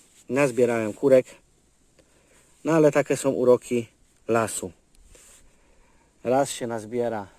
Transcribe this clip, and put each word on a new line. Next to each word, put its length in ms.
nazbierałem 640
kurek. 340
No 80
ale 200
takie 240
są 140
uroki 560
lasu. 440
Raz 260
się 160
nazbiera 640